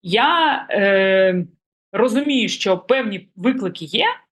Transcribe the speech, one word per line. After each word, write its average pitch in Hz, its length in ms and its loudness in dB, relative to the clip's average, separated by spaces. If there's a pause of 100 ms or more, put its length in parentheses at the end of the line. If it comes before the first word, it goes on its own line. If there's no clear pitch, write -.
я, 277 640 0
ем, 190 760 2 (440)
розумію, 247 580 0
що 190 280 -2
певні 202 580 -2
виклики 196 500 -4
є - 200 -2 (260)